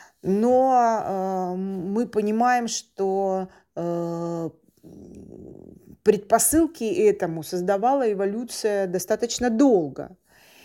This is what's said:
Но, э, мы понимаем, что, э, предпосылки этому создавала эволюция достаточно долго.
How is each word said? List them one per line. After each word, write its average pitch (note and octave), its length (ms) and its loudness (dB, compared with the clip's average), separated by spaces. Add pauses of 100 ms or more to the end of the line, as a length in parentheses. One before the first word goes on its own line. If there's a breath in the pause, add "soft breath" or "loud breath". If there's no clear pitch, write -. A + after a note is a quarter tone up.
(220 soft breath)
Но, B3 520 2
э, F#3+ 840 0
мы F#3+ 520 -4
понимаем, A#3 580 0
что, F#3+ 800 -4 (280 soft breath)
э, E3+ 760 -4 (1500)
предпосылки A#3+ 800 2
этому G3 640 0
создавала G3+ 680 0
эволюция G3+ 760 -2
достаточно F#3 640 -2
долго. G#3+ 640 2 (480 soft breath)